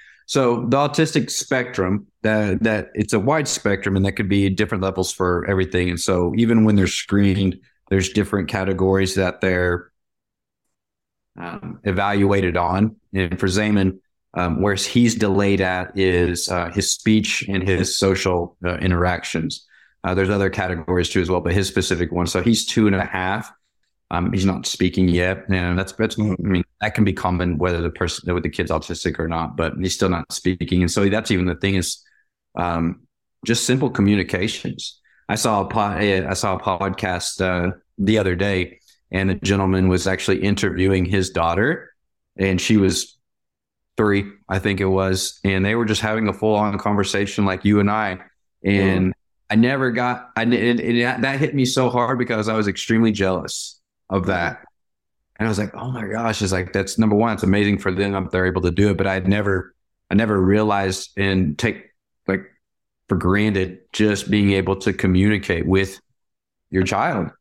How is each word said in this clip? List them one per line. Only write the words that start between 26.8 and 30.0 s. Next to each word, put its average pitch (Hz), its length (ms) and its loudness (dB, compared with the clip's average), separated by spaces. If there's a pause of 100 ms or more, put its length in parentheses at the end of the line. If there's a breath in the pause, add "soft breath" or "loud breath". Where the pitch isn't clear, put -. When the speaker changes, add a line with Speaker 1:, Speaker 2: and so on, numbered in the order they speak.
Speaker 1:
that 107 140 -4
can 104 100 2
be 95 80 2
common 90 460 -2
whether 87 220 0
the 85 100 -2
person, - 360 -6
whether 87 160 0
the 78 60 -4
kid's - 220 -4
autistic 80 500 -4
or 82 80 -2
not, 82 280 -4
but - 240 -2
he's 92 140 -2
still 95 140 0